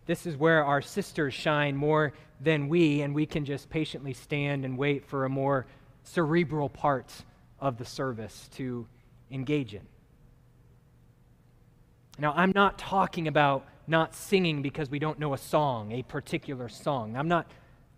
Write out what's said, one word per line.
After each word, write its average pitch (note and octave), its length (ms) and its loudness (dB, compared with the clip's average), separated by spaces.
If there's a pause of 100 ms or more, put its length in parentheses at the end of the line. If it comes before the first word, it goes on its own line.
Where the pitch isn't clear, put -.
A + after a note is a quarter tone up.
this E3+ 200 -4
is E3+ 100 -6
where D#3 300 4
our C#3+ 160 2
sisters D#3 520 -4
shine D3 440 0
more D3+ 340 2 (300)
than D3 260 2
we, D3+ 340 4
and C#3+ 140 -4
we D3+ 100 2
can D3 200 -4
just C3+ 240 -6
patiently C#3+ 440 -4
stand C#3+ 520 -4
and C3 120 -4
wait C#3 280 0
for C3+ 200 -2
a C3 40 -2
more C3+ 380 0 (360)
cerebral D3+ 680 0
part - 540 -2 (360)
of C3+ 180 -2
the A#2+ 80 -10
service A2+ 680 -8
to B2 320 -8 (420)
engage C3+ 460 -4
in. F#2+ 120 -16 (2250)
Now, D3 180 0
I'm F#3 180 4
not G3+ 240 4
talking F#3 500 0
about C#3+ 380 4 (220)
not D#3+ 260 2
singing E3+ 480 0
because C#3 280 -4
we C#3+ 100 -4
don't D3+ 180 -4
know D3 160 -2
a B2+ 40 -4
song, B2 540 0
a B2 120 -6
particular C3+ 640 -8
song. A#2 460 -4
I'm C#3+ 120 -2
not G3+ 220 2 (480)